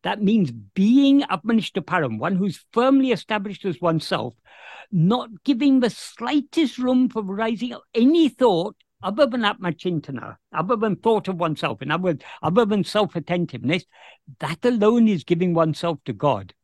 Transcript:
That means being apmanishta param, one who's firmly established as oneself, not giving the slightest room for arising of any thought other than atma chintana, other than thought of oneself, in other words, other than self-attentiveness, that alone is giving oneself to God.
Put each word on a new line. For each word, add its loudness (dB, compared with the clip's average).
That -4
means 2
being 2
apmanishta -2
param, -2
one -2
who's -4
firmly 2
established -4
as -4
oneself, -2
not 2
giving 2
the 0
slightest -4
room 2
for -4
arising -6
of -16
any 4
thought 2
other 2
than -4
atma -2
chintana, -8
other -2
than -2
thought 0
of -6
oneself, -4
in -6
other -2
words, -2
other 2
than 0
self-attentiveness, -4
that -8
alone 4
is 0
giving 0
oneself -2
to -8
God. -2